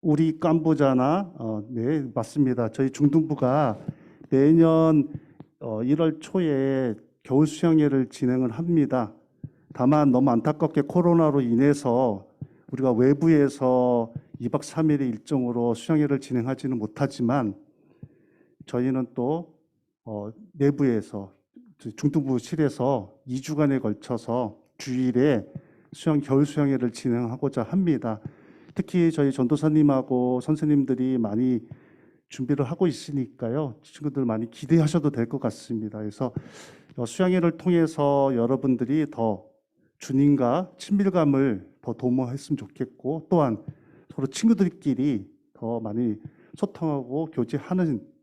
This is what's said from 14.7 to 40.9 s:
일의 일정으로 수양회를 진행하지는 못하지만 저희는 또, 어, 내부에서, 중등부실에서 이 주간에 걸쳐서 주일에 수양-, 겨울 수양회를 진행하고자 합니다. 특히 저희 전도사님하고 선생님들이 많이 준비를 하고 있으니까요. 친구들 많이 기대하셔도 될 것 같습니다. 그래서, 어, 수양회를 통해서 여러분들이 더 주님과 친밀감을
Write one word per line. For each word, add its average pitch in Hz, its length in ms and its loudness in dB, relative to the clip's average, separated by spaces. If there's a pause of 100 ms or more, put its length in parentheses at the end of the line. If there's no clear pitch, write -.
일의 139 180 0
일정으로 120 680 -2
수양회를 143 440 0
진행하지는 127 600 -4
못하지만 123 760 -2 (1080)
저희는 127 480 -2
또, 156 420 -4 (480)
어, 107 280 -10 (220)
내부에서, 135 760 -2 (460)
중등부실에서 135 1400 -2 (140)
이 127 120 -6
주간에 143 380 0
걸쳐서 117 800 -4 (220)
주일에 127 680 0 (480)
수양-, 151 260 0
겨울 139 260 2
수양회를 139 460 -2
진행하고자 120 720 -4
합니다. 127 560 -2 (540)
특히 175 400 0
저희 143 180 2
전도사님하고 131 1120 2
선생님들이 135 760 0
많이 117 440 0 (680)
준비를 135 380 -2
하고 165 220 -2
있으니까요. 131 960 -6
친구들 135 440 -6
많이 113 260 -4
기대하셔도 151 600 2
될 117 180 -2
것 135 100 -6
같습니다. 110 600 -6
그래서, 107 340 -6 (640)
어, 123 80 -4
수양회를 180 500 0
통해서 147 800 2
여러분들이 131 720 0
더 113 360 -2 (540)
주님과 139 800 2
친밀감을 147 880 2 (160)